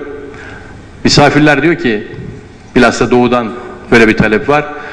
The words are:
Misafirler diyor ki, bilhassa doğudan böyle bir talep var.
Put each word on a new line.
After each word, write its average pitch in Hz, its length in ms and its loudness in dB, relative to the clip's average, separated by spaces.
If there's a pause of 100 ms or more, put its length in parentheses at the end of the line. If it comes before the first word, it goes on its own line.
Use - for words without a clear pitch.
(1040)
Misafirler 143 600 2
diyor 170 120 2
ki, 110 320 -4 (680)
bilhassa 117 360 2
doğudan 123 400 2 (400)
böyle 113 160 6
bir 110 100 2
talep 107 320 0
var. 147 160 2 (280)